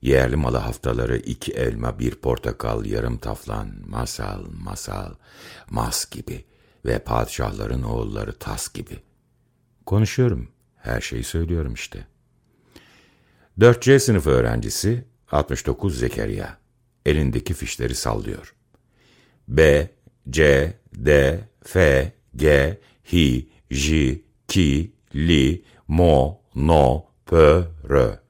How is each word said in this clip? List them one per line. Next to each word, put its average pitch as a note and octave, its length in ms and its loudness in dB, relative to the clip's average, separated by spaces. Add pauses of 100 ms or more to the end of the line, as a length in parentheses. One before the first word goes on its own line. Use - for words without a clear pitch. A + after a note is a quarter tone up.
Yerli C2 340 2
malı B1+ 220 0
haftaları A#1 600 -4
iki - 340 -8
elma, A#1 480 -4
bir A#1 160 -4
portakal, A1+ 720 -4
yarım A1 320 -4
taflan. G#1+ 540 -10 (160)
Masal, G1+ 580 -8 (180)
masal, G1+ 500 -10 (560)
mas A1+ 400 -6
gibi. - 360 -12 (400)
Ve A#1 140 0
padişahların A1+ 840 -4
oğulları A1 560 -8
tas - 340 -10
gibi. - 260 -14 (880)
Konuşuyorum, G2+ 680 0 (260)
her A#1 240 -6
şeyi A#1+ 220 -8
söylüyorum E2 500 -4
işte. - 340 -14 (1500)
Dört A#2+ 220 8
C C3+ 180 8
sınıfı G2+ 300 2
öğrencisi, A#1+ 760 0 (260)
altmış C#2+ 340 -2
dokuz D2 340 -4
Zekeriya. G#1 580 -6 (480)
Elindeki D2 480 0
fişleri A#1+ 420 -6
sallıyor. G1+ 600 -6 (920)
B, D2 420 4 (400)
C, C#2+ 440 4 (200)
D, C#2+ 460 2 (240)
F, D2+ 480 2 (240)
G, D2 440 2 (240)
H, - 140 -2 (540)
J, C#2 500 0 (260)
K, F#2+ 140 0 (540)
L, D#2 420 2 (300)
M, D2+ 460 4 (220)
N, C#2+ 480 4 (220)
P, - 100 0 (540)
R. B1 300 2 (100)